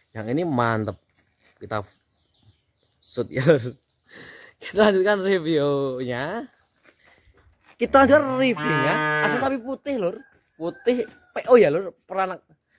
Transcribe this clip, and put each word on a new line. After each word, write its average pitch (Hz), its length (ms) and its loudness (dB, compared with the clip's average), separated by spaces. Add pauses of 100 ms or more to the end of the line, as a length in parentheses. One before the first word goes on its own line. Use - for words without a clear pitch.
Yang 110 240 -10
ini 156 80 -2
mantep. 117 560 0 (640)
Kita 107 240 -8 (1120)
shoot - 320 -8
ya, 127 160 -4
Lur. 127 320 2 (800)
Kita 208 320 2
lanjutkan 196 320 2
reviewnya. 143 1300 -2 (1300)
Kita 269 260 4
lanjutkan 269 380 4
reviewnya. 156 540 0 (260)
Ada 220 160 0
sapi 269 240 -2
putih, 269 400 -8
Lur. 180 160 -4 (400)
Putih 214 480 -2
P - 300 -20 (180)
O 240 80 10
ya, 170 80 4
Lur. 175 240 -4 (160)
Peranak, 185 320 -6 (380)